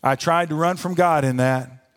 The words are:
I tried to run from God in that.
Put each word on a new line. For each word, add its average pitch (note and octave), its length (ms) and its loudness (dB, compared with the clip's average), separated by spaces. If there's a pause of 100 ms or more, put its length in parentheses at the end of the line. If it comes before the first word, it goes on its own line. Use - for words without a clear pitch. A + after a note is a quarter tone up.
I C3+ 120 2
tried E3+ 340 0
to D#3 60 -4
run E3+ 200 0
from F3+ 180 -8
God E3 300 2
in B2+ 140 0
that. B2+ 600 -2